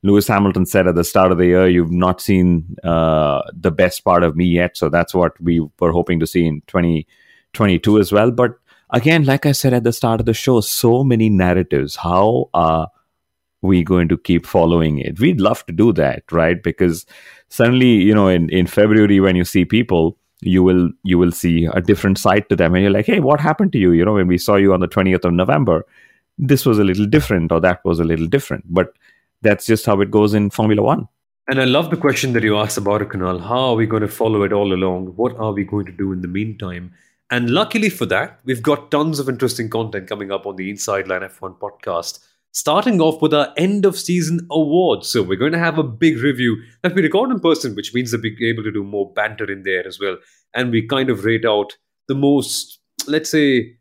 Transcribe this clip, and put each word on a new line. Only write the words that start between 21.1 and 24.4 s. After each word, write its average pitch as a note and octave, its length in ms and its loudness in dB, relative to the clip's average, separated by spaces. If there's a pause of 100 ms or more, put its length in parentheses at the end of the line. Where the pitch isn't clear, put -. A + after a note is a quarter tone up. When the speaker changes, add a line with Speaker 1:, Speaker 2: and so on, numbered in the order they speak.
Speaker 1:
will F2+ 120 2
see E2+ 340 0
a F2+ 160 -2
different F#2+ 360 0
side G#2 320 0
to G#2 60 2
them. E2+ 180 2
And F2+ 100 2
you're G2+ 80 2
like, G2+ 160 0
"Hey, A3+ 120 2
what C#3+ 200 2
happened D#3 340 0
to B2+ 60 0
you? F2+ 120 4
You E2+ 140 4
know, G#2+ 80 2
when F#2+ 140 2
we F2+ 100 2
saw G2+ 180 0